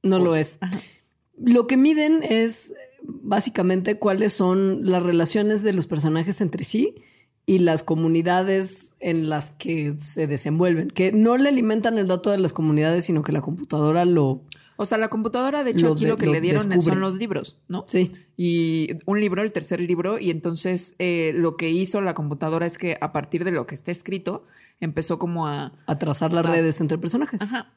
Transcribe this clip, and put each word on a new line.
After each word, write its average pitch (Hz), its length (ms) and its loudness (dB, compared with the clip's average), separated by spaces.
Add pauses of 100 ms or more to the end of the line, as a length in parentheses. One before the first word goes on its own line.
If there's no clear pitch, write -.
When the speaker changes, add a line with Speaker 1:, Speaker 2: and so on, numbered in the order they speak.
Speaker 1:
No 190 160 2
lo 180 140 4
Speaker 2:
Pues, 156 240 0
Speaker 1:
es. - 60 -20
Speaker 2:
ajá. 185 200 -6 (580)
Speaker 1:
Lo 240 280 4
que 262 100 4
miden 302 460 4
es 226 500 0 (480)
básicamente 196 760 0
cuáles 202 340 0
son 190 560 2
las 180 140 2
relaciones 202 600 2
de 214 100 2
los 170 140 0
personajes 160 540 0
entre 156 220 -2
sí 254 320 -2 (500)
y 190 140 4
las 165 240 2
comunidades 175 1160 0
en 165 300 -2
las 151 220 -4
que 151 480 -4
se 156 280 -4
desenvuelven, 160 640 0
que 185 220 0
no 226 260 4
le 277 120 4
alimentan 226 480 0
el 196 100 0
dato 180 220 0
de 202 100 2
las 175 140 0
comunidades, 160 520 2
sino 160 180 0
que - 80 -4
la 151 100 0
computadora 151 600 0
lo 147 400 2 (320)
Speaker 2:
O 208 100 -4
sea, 220 120 0
la 220 120 0
computadora, 254 540 -2
de 254 80 0
hecho, 165 160 4
Speaker 1:
lo 156 60 4
Speaker 2:
aquí 151 100 0
Speaker 1:
de-, - 80 2
Speaker 2:
lo - 60 0
que - 80 0
Speaker 1:
lo 151 80 4
Speaker 2:
le - 80 0
dieron 160 280 2
Speaker 1:
descubre. 175 240 4
Speaker 2:
son 190 80 2
los 190 140 -2
libros, 196 420 -6 (100)
¿no? 175 200 -8
Speaker 1:
Sí. 185 240 2 (240)
Speaker 2:
Y 165 540 0 (160)
un 202 160 0
libro, 196 200 0
el 214 100 -2
tercer 170 280 -4
libro, 175 400 -2
y 175 100 -2
entonces, 170 680 -4
eh, 170 360 0
lo 165 200 0
que 165 160 -4
hizo 185 300 0
la 185 120 -2
computadora 156 520 -4
es 170 120 -6
que 170 220 -4
a 175 140 -4
partir 156 320 -4
de 185 60 -2
lo 135 140 -2
que 147 100 -12
está 175 160 -10
escrito, 185 540 -8 (360)
empezó 160 360 -4
como 170 300 -4
a 143 260 -6 (120)
Speaker 1:
A 147 140 -2
trazar 160 340 -2
las 170 120 2
Speaker 2:
a 165 60 2
Speaker 1:
redes 165 300 2
entre 160 160 0
personajes. 220 440 -4
Speaker 2:
Ajá. 220 360 -8